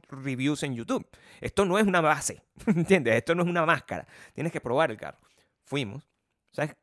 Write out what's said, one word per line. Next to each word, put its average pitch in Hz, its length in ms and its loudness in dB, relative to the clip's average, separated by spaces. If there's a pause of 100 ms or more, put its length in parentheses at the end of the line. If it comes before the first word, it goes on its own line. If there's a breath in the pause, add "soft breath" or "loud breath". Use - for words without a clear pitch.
reviews 135 540 -2
en 139 120 -4
YouTube. 117 320 -4 (340 soft breath)
Esto 190 240 0
no 185 140 2
es 214 80 6
una 185 140 4
base, 151 420 0 (140)
<laughs> - 100 -8
¿entiendes? 160 500 4
Esto 165 180 0
no 175 80 0
es 170 60 0
una 175 180 0
máscara, 135 400 -2 (260 loud breath)
tienes 160 200 -6
que 156 80 -8
probar 131 300 0
el 107 60 -10
carro". - 220 -14 (460)
Fuimos. 131 440 -6 (440)
¿Sabes? 151 300 -6